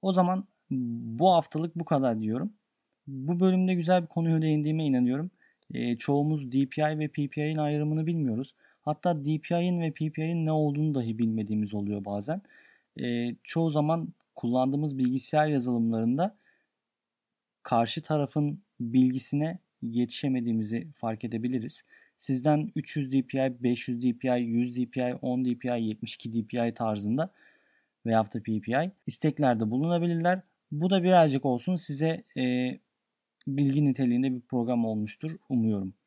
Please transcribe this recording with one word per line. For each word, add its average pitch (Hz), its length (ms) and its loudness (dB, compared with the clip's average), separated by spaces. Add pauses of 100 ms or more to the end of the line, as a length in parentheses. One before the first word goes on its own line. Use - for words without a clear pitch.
O 190 100 0
zaman 185 320 2 (260)
bu 120 640 0
haftalık 160 440 0
bu 165 80 -4
kadar 131 360 2
diyorum. 123 320 -2 (540)
Bu 143 340 -4
bölümde 185 340 4
güzel 175 280 2
bir 165 40 -8
konuya 165 360 2
değindiğime 156 420 2
inanıyorum. 135 460 2 (440)
Ee, 120 220 -2
çoğumuz 143 560 0
D 135 140 2
P 151 260 0
I 151 60 -4
ve 151 100 -2
P 143 200 -4
P 151 220 -4
I'nin 156 80 -2
ayrımını 151 480 0
bilmiyoruz. 135 480 -2 (280)
Hatta 151 420 -2
D 156 140 0
P 170 240 0
I'nin 180 180 0
ve 160 100 0
P 156 200 -4
P 156 160 -4
I'nin 165 200 -2
ne 156 60 0
olduğunu 151 420 0
dahi 113 240 -2
bilmediğimiz 107 560 -2
oluyor 101 300 -4
bazen. 104 380 -6 (580)
Ee, 120 340 -4 (100)
çoğu 165 260 0
zaman 156 380 0 (260)
kullandığımız 135 640 0
bilgisayar 131 480 0
yazılımlarında 120 920 0 (1300)
karşı 117 400 0
tarafın 147 580 -2 (200)
bilgisine 127 800 0 (240)
yetişemediğimizi 117 1120 -2
fark 113 300 -6
edebiliriz. 117 600 -4 (340)
Sizden 147 580 0
üç - 200 -6
yüz 135 160 -4
D 135 100 2
P 135 240 -2
I, 123 160 -6
beş 120 260 0
yüz 120 140 -4
D 120 160 0
P 123 220 0
I, - 20 -2
yüz 120 340 -2
D 123 100 -2
P 123 240 -2
I, 123 40 -6
on 127 300 -2
D 123 140 -2
P 123 200 -2
I, 113 100 -2
yetmiş 107 260 -8
iki 117 180 -10
D 113 140 -2
P 117 220 -2
I 113 60 -4
tarzında 113 560 -2 (760)
veyahut 110 280 2
da 110 80 -4
P 110 180 -2
P 131 240 0
I 190 60 -6 (160)
isteklerde 123 640 2
bulunabilirler. 170 680 0 (320)
Bu 160 180 0
da 190 120 4
birazcık 165 420 6
olsun 139 320 0
size, 160 480 -2 (120)
e, 127 420 -2 (680)
bilgi 143 380 2
niteliğinde 127 500 2
bir 123 60 -6
program 120 440 0
olmuştur 110 460 -4 (180)
umuyorum. 107 460 0 (120)